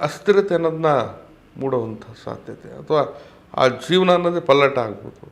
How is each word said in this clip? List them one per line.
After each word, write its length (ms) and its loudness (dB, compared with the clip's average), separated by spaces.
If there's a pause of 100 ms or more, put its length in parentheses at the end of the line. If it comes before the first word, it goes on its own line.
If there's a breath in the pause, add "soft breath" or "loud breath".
ಅಸ್ಥಿರತೆ 500 0
ಅನ್ನೋದನ್ನ 320 0 (720)
ಮೂಡುವಂಥ 440 -4 (200)
ಸಾಧ್ಯತೆ, 460 -12 (120)
ಅಥವಾ 220 0 (580 loud breath)
ಆ 20 6 (220)
ಜೀವನ 320 2
ಅನ್ನೋದೇ 320 0
ಪಲ್ಲಟ 280 4 (100)
ಆಗ್ಬೋದು, 440 -14